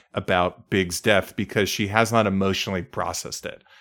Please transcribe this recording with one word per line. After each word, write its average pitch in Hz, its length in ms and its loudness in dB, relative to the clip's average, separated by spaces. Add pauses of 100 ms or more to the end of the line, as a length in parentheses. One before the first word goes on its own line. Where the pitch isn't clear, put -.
(120)
about 90 560 0
Big's 92 320 0
death 101 360 2
because 101 340 -2
she 104 180 -2
has 110 240 2
not 113 140 4
emotionally 98 560 0
processed - 640 -8
it. - 180 -14 (160)